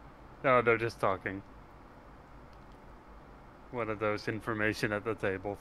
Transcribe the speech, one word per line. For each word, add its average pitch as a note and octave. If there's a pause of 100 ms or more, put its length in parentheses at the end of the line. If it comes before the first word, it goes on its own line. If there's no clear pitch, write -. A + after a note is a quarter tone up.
(440)
No, B2+
they're A2+
just A2+
talking. G2 (2250)
One A2+
of G#2
those G#2+
information G#2+
at G#2
the A2+
table G2